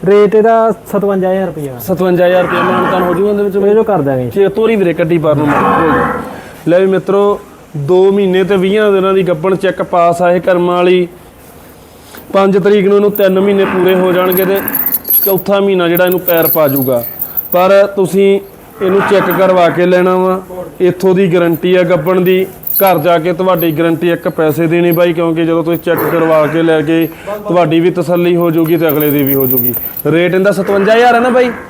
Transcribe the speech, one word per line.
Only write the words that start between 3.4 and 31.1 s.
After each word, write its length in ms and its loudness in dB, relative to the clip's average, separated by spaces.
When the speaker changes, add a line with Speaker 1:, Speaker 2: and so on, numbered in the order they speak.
Speaker 2:
ਵਿੱਚ 160 -2
ਬਾਈ? 120 2
Speaker 1:
ਇਹ 40 2
ਜੋ 80 2
ਕਰ 200 0
ਦਾਂਗੇ। 320 -2
Speaker 2:
ਠੀਕ 120 2
ਆ, 20 0
ਤੋਰੀ 280 0
ਵੀਰੇ 160 0
ਕੱਟੀ 260 0
ਬਾਹਰ 180 0
ਨੂੰ 100 0
ਮਾਰ। 600 0
ਲੈ 100 4
ਵੀ 80 2
ਮਿੱਤਰੋ, 540 0
ਦੋ 360 2
ਮਹੀਨੇ 320 2
ਤੇ 120 0
ਵੀਹਾਂ 360 2
ਦਿਨਾਂ 220 0
ਦੀ 80 2
ਗੱਭਣ 320 -2
ਚੈੱਕ 280 -2
ਪਾਸ 400 0
ਆ 100 2
ਇਹ 80 0
ਕਰਮਾਂ 360 0
ਵਾਲੀ। 320 2
ਪੰਜ 260 2
ਤਰੀਕ 280 2
ਨੂੰ 100 2
ਇਹਨੂੰ 160 2
ਤਿੰਨ 280 0
ਮਹੀਨੇ 240 2
ਪੂਰੇ 300 0
ਹੋ 180 0
ਜਾਣਗੇ 320 0
ਤੇ 160 -2
ਚੌਥਾ 360 -2
ਮਹੀਨਾ 280 0
ਜਿਹੜਾ 160 0
ਇਹਨੂੰ 160 0
ਪੈਰ 340 0
ਪਾ 140 2
ਜੂਗਾ। 360 -2
ਪਰ 340 4
ਤੁਸੀਂ 440 2
ਇਹਨੂੰ 180 0
ਚੈੱਕ 280 2
ਕਰਵਾ 300 4
ਕੇ 180 0
ਲੈਣਾ 300 2
ਵਾ। 240 0
ਇੱਥੋਂ 340 2
ਦੀ 200 2
ਗਾਰੰਟੀ 400 0
ਆ 80 2
ਗੱਭਣ 380 0
ਦੀ। 260 2
ਘਰ 220 2
ਜਾ 200 2
ਕੇ 140 -2
ਤੁਹਾਡੀ 460 0
ਗਾਰੰਟੀ 320 0
ਇੱਕ 180 -4
ਪੈਸੇ 380 -2
ਦੀ 140 0
ਨਹੀਂ 120 2
ਬਾਈ, 200 2
ਕਿਉਂਕਿ 320 -2
ਜਦੋਂ 200 0
ਤੁਸੀਂ 140 -2
ਚੈੱਕ 220 -2
ਕਰਵਾ 340 2
ਕੇ 160 -2
ਲੈ 200 2
ਕੇ 260 0
ਤੁਹਾਡੀ 320 2
ਵੀ 100 2
ਤਸੱਲੀ 460 0
ਹੋ 140 0
ਜੂਗੀ 260 0
ਤੇ 120 0
ਅਗਲੇ 220 0
ਦੀ 120 0
ਵੀ 120 -2
ਹੋ 120 0
ਜੂਗੀ। 280 -4
ਰੇਟ 280 0
ਇਹਦਾ 180 0
ਸਤਵੰਜਾ 420 0
ਹਜ਼ਾਰ 200 4